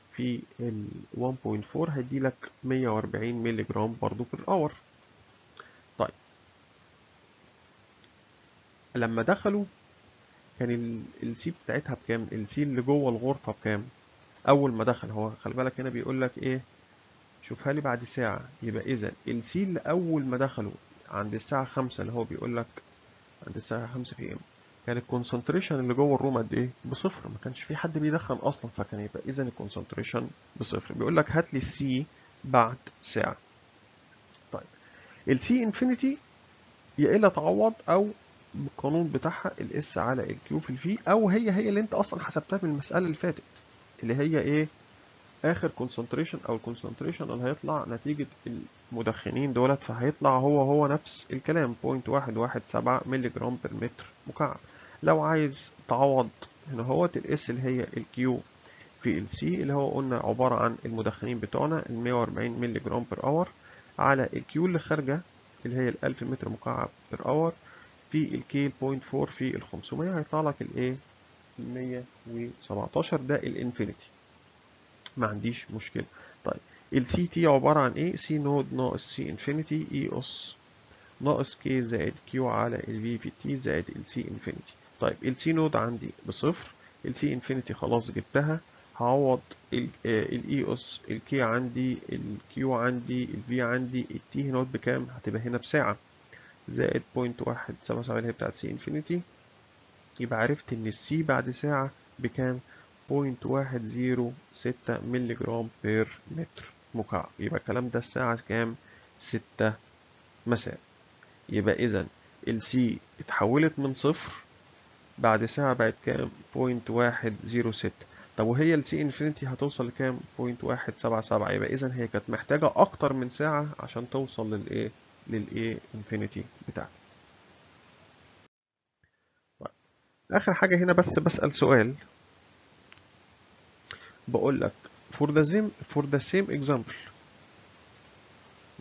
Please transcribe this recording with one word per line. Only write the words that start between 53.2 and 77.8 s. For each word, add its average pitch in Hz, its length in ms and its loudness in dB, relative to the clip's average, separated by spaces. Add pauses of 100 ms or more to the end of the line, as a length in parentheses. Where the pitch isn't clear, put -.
جرام 120 340 -2
بير - 120 -6
متر - 320 -6 (200)
مكعب. 165 300 -2 (460)
لو 156 200 6
عايز 151 480 2 (180)
تعوض 131 420 4 (420)
هنا 117 100 -2
هوت 151 340 2
الاس - 340 -2
اللي 123 120 -2
هي 127 240 0 (100)
الكيو 123 440 0 (640)
في 90 160 2
السي 143 440 -2
اللي 139 100 0
هو 139 180 2
قلنا 131 260 0
عبارة 120 380 2
عن 117 300 2
المدخنين 113 540 -2
بتوعنا 147 480 0
ال 120 80 -6
مية 120 180 -2
وأربعين 117 480 0
مللي 117 200 -2
جرام 120 300 -2
بير - 140 -4
اور 160 240 2 (500)
على 135 340 4
الكيو 151 340 -2
اللي 175 120 2
خارجة 151 420 0 (460)
اللي 123 100 -4
هي 127 120 2
الألف 131 340 -2
متر 131 260 -4
مكعب 123 400 -4 (220)
بير - 140 -8
اور 160 280 2 (580)
في 151 240 2
الكي 139 360 0 (100)
بوينت 135 220 -2
فور 143 280 -2
في - 260 -2
الخمسمية - 600 -4
هيطلع 151 220 -2
لك 147 220 -2
الايه؟ 127 340 -2 (640)
المية 123 460 -6 (220)
وسبعتاشر، 117 920 -4
ده 135 180 0
الانفينيتي، - 720 -4 (1080)
ما 120 100 2
عنديش 107 440 -4
مشكلة. - 340 -6 (400)
طيب، - 160 -4 (320)
ال 131 140 4
سي 180 200 4
تي 170 200 2
عبارة 143 340 6